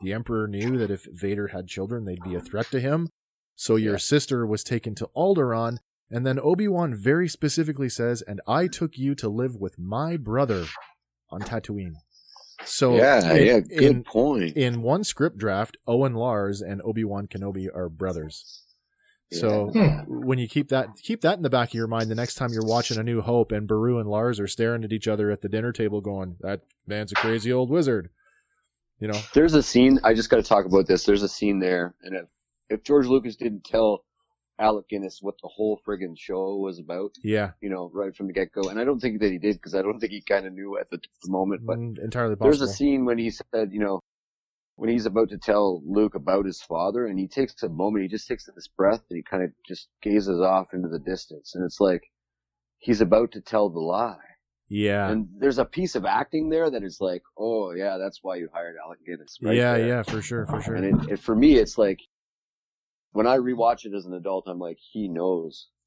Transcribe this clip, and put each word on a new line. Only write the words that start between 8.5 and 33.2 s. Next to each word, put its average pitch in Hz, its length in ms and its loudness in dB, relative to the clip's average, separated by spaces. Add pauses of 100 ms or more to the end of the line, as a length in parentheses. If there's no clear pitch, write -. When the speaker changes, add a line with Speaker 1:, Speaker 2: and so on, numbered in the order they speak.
Speaker 1:
took 165 300 -6
you 139 180 -2
to 120 140 -4
live 123 260 -2
with 98 240 -8
my 131 380 -4
brother 113 480 0 (640)
on 85 120 -10
Tatooine." 101 520 -8 (680)
So 123 320 4
Speaker 2:
Yeah, 117 380 8
Speaker 1:
in, 80 120 6
Speaker 2:
yeah, 117 140 8
good - 120 -2 (120)
Speaker 1:
in, 127 200 6
Speaker 2:
point. 113 540 0
Speaker 1:
in 120 240 0
one 151 220 0
script - 340 -2
draft, 101 480 -2
Owen 120 300 2
Lars 104 460 -2
and 98 220 -8
Obi-Wan 104 440 -2
Kenobi 98 480 -6
are 87 140 -6
brothers. 80 760 -8 (680)
So 104 420 0
Speaker 2:
Yeah. 175 300 4
Speaker 3:
Hmm. 123 220 -8
Speaker 1:
when 131 140 2
you 117 80 -2
keep 143 220 -2
that, 131 200 0 (120)
keep 226 200 -6
that 175 160 2
in 175 60 -12
the 139 60 0
back 123 200 2
of - 40 -12
your 113 140 -2
mind 113 240 -2
the 110 40 -4
next 120 200 -4
time 123 180 -4
you're 110 120 -2
watching 117 320 0
A 110 60 -2
New 117 180 0
Hope 117 300 2
and 107 160 -2
Beru 113 320 2
and 107 100 -4
Lars 110 300 0
are 98 80 -2
staring 113 360 -2
at 107 100 -4
each 110 140 -4
other 104 240 2
at 101 100 -4
the 101 80 -6
dinner 110 220 -2
table 104 280 -2
going, 95 420 -6
"That 98 200 -6 (240)
man's 104 260 -6
a - 40 -4
crazy 113 360 0
old 127 180 2
wizard." 131 400 2 (880)
You 107 100 -6
know? 107 100 -2 (140)
Speaker 2:
There's 160 220 8
a 143 80 6
scene, 131 400 6
I 113 100 6
just 113 160 0
gotta 113 140 6
talk 101 220 4
about 95 220 6
this. 92 180 4
There's 101 180 6
a 98 40 2
scene 101 320 0
there, 90 440 0
and 92 120 -10
if, 87 100 -10 (440)
if 107 140 -4
George 143 240 4
Lucas 123 280 2